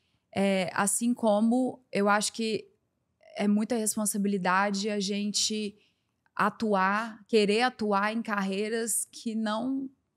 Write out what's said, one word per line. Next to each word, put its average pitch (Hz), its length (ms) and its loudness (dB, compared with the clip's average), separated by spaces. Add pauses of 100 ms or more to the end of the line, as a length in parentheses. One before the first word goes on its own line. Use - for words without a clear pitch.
(360)
É, 196 380 0
assim 233 400 0
como 226 800 2
eu 202 180 2
acho 208 240 2
que 220 320 -4 (720)
é 202 120 0
muita 214 280 2
responsabilidade 202 1120 0
a 208 100 -2
gente 208 760 -4 (600)
atuar, 208 920 0
querer 208 360 4
atuar 208 500 0
em 233 80 -2
carreiras 214 920 -4
que 220 240 -8
não 233 540 -4 (280)